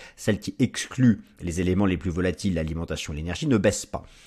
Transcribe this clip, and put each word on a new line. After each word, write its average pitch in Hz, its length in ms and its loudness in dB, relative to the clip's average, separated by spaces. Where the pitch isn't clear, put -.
celle 104 240 -2
qui - 200 -8
exclut 123 600 2
les 87 180 -4
éléments 92 260 2
les 92 120 2
plus 90 120 -6
volatiles, 90 460 0
l'alimentation, 80 560 -4
l'énergie, 85 360 -6
ne 127 100 4
baisse 101 280 2
pas. - 200 -10